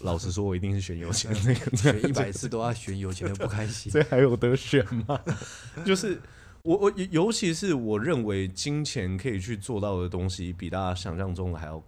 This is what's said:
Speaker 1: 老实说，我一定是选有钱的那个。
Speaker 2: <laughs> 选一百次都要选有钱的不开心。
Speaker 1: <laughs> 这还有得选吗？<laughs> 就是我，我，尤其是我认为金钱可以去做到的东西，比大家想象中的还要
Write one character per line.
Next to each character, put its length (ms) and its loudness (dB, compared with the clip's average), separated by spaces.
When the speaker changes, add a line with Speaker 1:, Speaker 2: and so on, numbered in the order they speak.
Speaker 1:
老 160 0
实 160 -2
说， 100 0
我 100 2
一 60 0
定 160 0
是 60 0
选 180 -6
有 140 -6
钱 200 0
的 120 0
那 120 6
个。 140 -4
Speaker 2:
<laughs> 60 -
选 320 4
一 20 0
百 180 0
次 200 -6
都 100 -4
要 140 0
选 260 -6
有 140 -4
钱 160 -6
的 60 -2
不 120 -4
开 180 -2
心。 240 -6
Speaker 1:
<laughs> 40 -4
这 100 8
还 140 2
有 180 8
得 180 4
选 320 2
吗？ 100 0
<laughs> 340 -16
就 100 4
是 260 -2
我， 160 4
我， 140 4
尤 220 4
其 220 2
是 200 0
我 240 0
认 280 2
为 240 0
金 340 -2
钱 340 -2
可 120 -4
以 100 -2
去 160 -6
做 240 -4
到 220 0
的 80 -2
东 200 -2
西， 220 -6
比 180 -8
大 80 -4
家 160 0
想 240 -6
象 160 -2
中 200 -4
的 40 -6
还 80 -8
要 220 -10